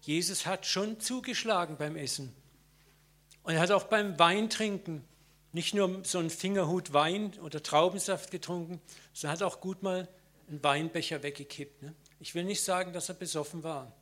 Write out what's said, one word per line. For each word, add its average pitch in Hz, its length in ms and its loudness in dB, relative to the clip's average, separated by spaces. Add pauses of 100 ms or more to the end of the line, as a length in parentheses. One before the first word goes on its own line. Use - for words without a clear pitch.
Jesus 165 460 -2
hat 185 180 -2
schon 214 360 -2
zugeschlagen 208 760 -2
beim 151 200 -4
Essen. 135 360 -6 (1080)
Und 170 120 0
er 160 60 6
hat 180 120 6
auch 196 120 6
beim 208 360 2
Weintrinken 190 840 2 (480)
nicht 170 220 -2
nur 185 300 2
so - 160 0
einen 165 100 0
Fingerhut 180 640 0
Wein 180 480 2
oder 151 200 -8
Traubensaft 180 680 2
getrunken, 175 500 -6 (320)
sondern 156 280 -4
hat - 20 2
auch 185 180 -2
gut 190 220 -6
mal 185 260 -2 (400)
einen 151 140 -10
Weinbecher 156 640 0
weggekippt, 143 580 -10
ne? 151 120 -14 (260)
Ich - 160 -8
will 175 80 -2
nicht 190 180 -2
sagen, 180 300 0
dass 170 160 -6
er 180 80 -8
besoffen 156 480 -6
war. 139 380 -8